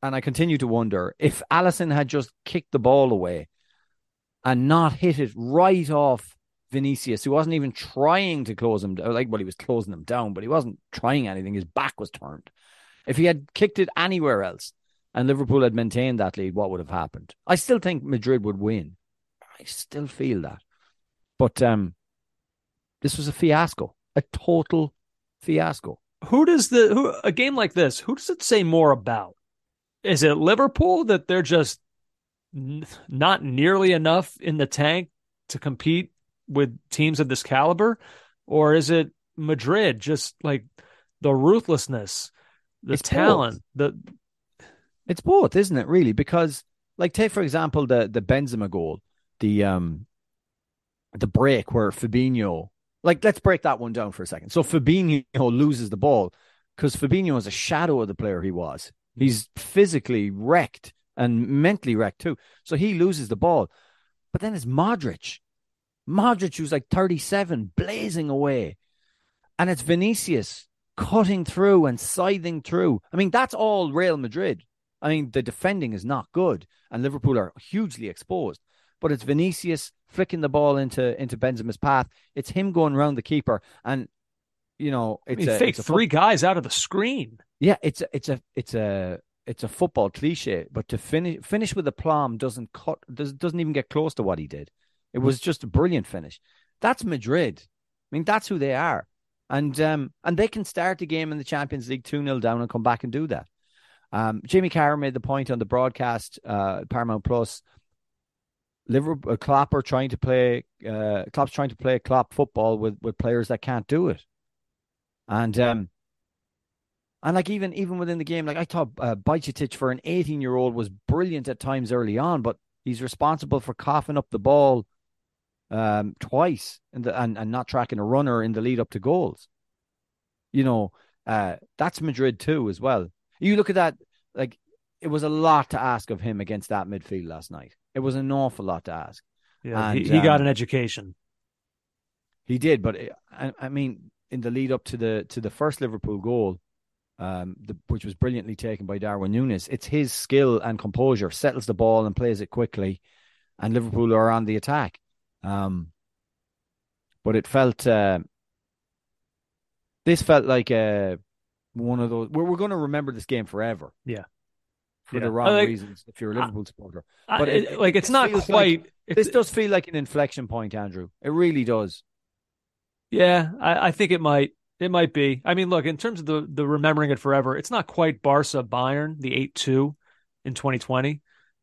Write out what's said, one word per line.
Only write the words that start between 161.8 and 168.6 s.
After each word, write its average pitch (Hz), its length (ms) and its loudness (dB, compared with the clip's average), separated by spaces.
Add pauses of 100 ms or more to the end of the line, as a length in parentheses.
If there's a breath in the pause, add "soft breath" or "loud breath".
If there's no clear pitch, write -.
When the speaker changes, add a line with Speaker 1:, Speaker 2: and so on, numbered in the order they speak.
Speaker 1:
of 117 120 -2
those, 117 180 -4
we're, 151 140 -2
we're 175 140 0
gonna 196 200 -4
remember 147 340 -4
this 113 140 -12
game 113 220 -2
forever. 101 440 -6 (140)
Speaker 2:
Yeah. 110 200 -10 (800)
Speaker 1:
For 123 120 -8
Speaker 2:
Yeah. 110 60 -4
Speaker 1:
the 113 80 -2
wrong 117 160 2
Speaker 2:
I, 202 40 4
like, 208 180 4
Speaker 1:
reasons, 101 380 -8
if - 140 -20
you're 107 120 -6
a - 20 -4
Speaker 2:
I, 120 60 -4
Speaker 1:
Liverpool 107 240 -6
supporter. 87 380 -20 (240)
Speaker 2:
I, - 100 0
Speaker 1:
But 147 120 2
Speaker 2:
it, 202 140 4
Speaker 1:
it, - 80 -6
it, - 80 -10
Speaker 2:
like, 185 160 4
it's 196 140 2
Speaker 1:
it - 20 0
Speaker 2:
not 254 180 4
Speaker 1:
feels 202 160 0
Speaker 2:
quite, 190 360 4